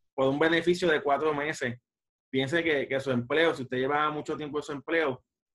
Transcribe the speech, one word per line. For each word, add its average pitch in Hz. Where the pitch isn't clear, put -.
por 135
un 139
beneficio 170
de 151
cuatro 147
meses. 143
Piense 135
que, 143
que 131
su 135
empleo, 143
si 135
usted 127
lleva 147
mucho 151
tiempo 147
en 143
su 151
empleo, 143